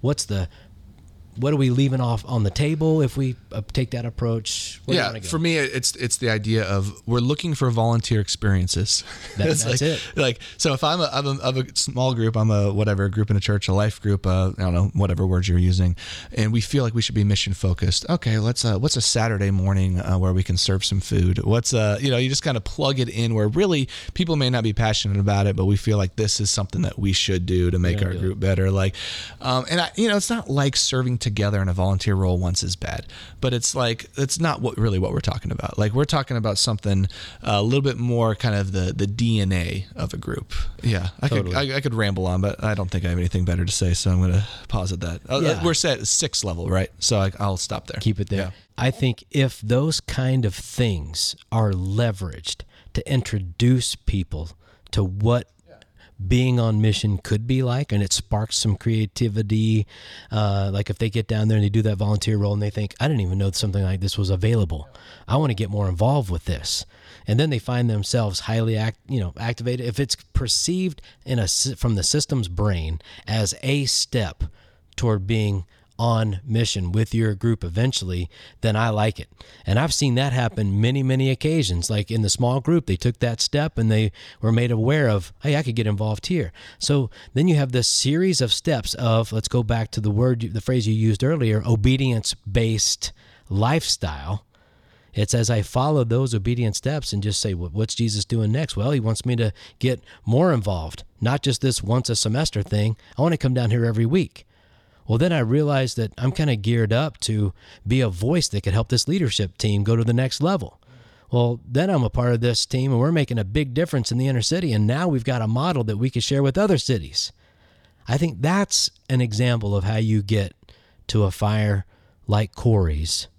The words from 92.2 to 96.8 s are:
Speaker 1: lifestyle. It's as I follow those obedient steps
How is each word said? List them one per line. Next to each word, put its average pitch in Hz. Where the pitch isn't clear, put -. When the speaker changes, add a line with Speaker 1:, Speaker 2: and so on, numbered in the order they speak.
Speaker 1:
lifestyle. 95
It's 107
as 113
I 107
follow 135
those 117
obedient 113
steps 139